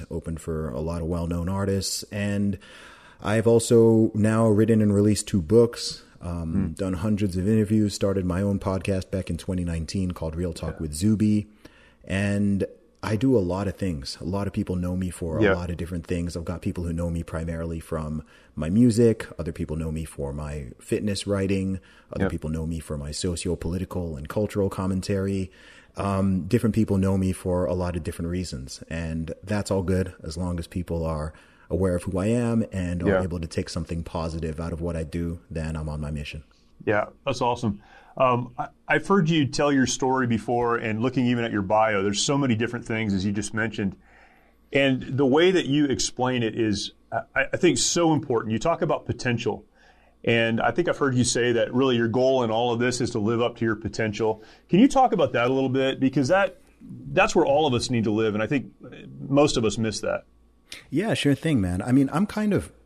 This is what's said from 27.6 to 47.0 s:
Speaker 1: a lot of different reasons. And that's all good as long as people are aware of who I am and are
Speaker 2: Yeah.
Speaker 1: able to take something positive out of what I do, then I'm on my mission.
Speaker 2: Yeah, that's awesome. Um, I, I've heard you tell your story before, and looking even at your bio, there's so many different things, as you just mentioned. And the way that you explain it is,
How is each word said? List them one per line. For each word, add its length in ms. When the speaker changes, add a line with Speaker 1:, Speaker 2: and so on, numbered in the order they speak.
Speaker 1:
a 80
lot 220
of 80
different 280
reasons. 580
And 440
that's 280
all 120
good 300
as 140
long 220
as 80
people 380
are 280
aware 260
of 80
who 140
I 100
am 440
and 320
are 40
Speaker 2:
Yeah. 160
Speaker 1:
able 160
to 80
take 220
something 340
positive 560
out 140
of 80
what 140
I 80
do, 360
then 260
I'm 120
on 140
my 100
mission. 320
Speaker 2:
Yeah, 200
that's 160
awesome. 380
Um, 380
I, 100
I've 200
heard 220
you 180
tell 240
your 160
story 400
before, 480
and 260
looking 260
even 180
at 60
your 100
bio, 420
there's 180
so 160
many 160
different 320
things, 280
as 120
you 60
just 220
mentioned. 420
And 280
the 240
way 260
that 140
you 200
explain 580
it 160
is, 320